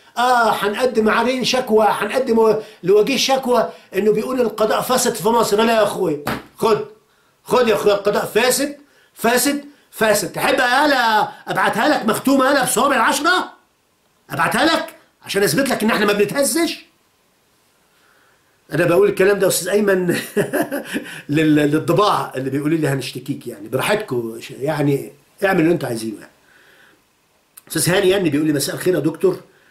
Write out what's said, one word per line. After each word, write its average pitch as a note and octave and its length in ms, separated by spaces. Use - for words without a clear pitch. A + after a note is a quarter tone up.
"آه، A#3+ 340
هنقدم A3 580
عليه A#3 340
شكوى، G#3+ 460
هنقدم A3 640
لوجيه G#3 340
شكوى A#3+ 520
إنه G#3 160
بيقول B3 300
القضاء G#3+ 400
فاسد B3 320
في F3+ 160
مصر". A3 340
لا A#3 120
يا G#3+ 80
أخويا، F3 400
خد، G#3+ 280
خد B3 240
يا G#3+ 60
أخويا، G3+ 220
القضاء G3+ 300
فاسد، B3+ 500
فاسد، B3+ 520
فاسد. G#3 400
تحب - 240
أنا C4 760
أبعتها G3 400
لك C#4 180
مختومة C4 460
أنا C#4 120
بصوابع C4 320
العشرة؟ D4 560
أبعتها E3+ 360
لك D#4+ 200
عشان G3 180
أثبت G3 260
لك - 140
إن A3 80
إحنا G#3 140
ما G3+ 80
بنتهزش؟ C4+ 760
أنا E3 120
بقول F#3 240
الكلام G3 300
ده G3 40
يا F#3 40
أستاذ F3 200
أيمن F#3+ 400
<laughs> E3+ 80
لل-، D3+ 260
للضباع D3+ 800
اللي C3 140
بيقولوا D3 280
لي: D3+ 100
"هنشتكيك". C3 600
يعني A2 200
براحتكم، B2 720
ش-، - 100
يعني C#3+ 600
اعمل F#3+ 140
اللي D#3+ 120
أنتوا C#3+ 180
عايزينه A2+ 300
يعني. - 120
أستاذ D#3 220
هاني F#3 200
يعني F#3 200
بيقول D3 180
لي: D3+ 60
"مساء D3+ 220
الخير F3+ 200
يا D#3 40
دكتور، D#3+ 400